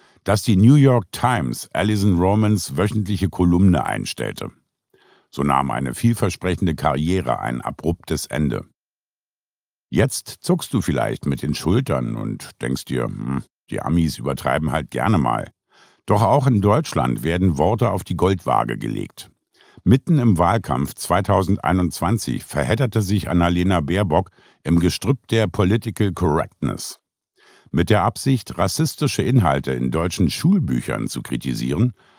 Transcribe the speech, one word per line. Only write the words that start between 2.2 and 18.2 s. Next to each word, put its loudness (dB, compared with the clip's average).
Romans 2
wöchentliche 0
Kolumne 4
einstellte. -6
So -4
nahm 2
eine -4
vielversprechende -2
Karriere 0
ein -6
abruptes -6
Ende. -2
Jetzt -2
zuckst -2
du 2
vielleicht -2
mit -2
den -2
Schultern -2
und -8
denkst -6
dir, -4
„Hm, -6
die -6
Amis 0
übertreiben -2
halt -4
gerne 0
mal.“ -2
Doch 2
auch 4
in 4
Deutschland 0
werden 0
Worte 2
auf -4
die -6
Goldwaage 0